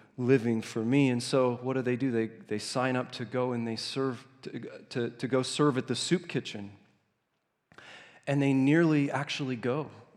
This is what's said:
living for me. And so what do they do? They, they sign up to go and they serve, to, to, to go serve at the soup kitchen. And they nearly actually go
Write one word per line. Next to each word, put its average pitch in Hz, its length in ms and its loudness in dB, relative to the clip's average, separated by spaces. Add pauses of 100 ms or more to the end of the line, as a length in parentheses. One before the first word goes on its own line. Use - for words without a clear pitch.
(180)
living 117 440 4
for - 180 -6
me. 131 280 4
And 120 140 0
so 123 400 2
what 131 120 -2
do 131 80 0
they 123 140 0
do? 131 140 -2
They, 113 160 0 (220)
they 107 100 -4
sign 127 380 0
up 127 160 -4
to 123 120 -10
go 127 280 -2
and 117 140 -4
they 113 100 -4
serve, 131 480 -6 (180)
to, - 180 -12 (300)
to, 117 200 -4
to - 180 -6
go 127 140 2
serve 139 360 2
at 120 80 -2
the 120 100 -2
soup - 320 -2
kitchen. 104 440 -8 (1500)
And 143 140 2
they 139 120 4
nearly 143 580 4
actually 135 460 -4
go 123 320 -4 (280)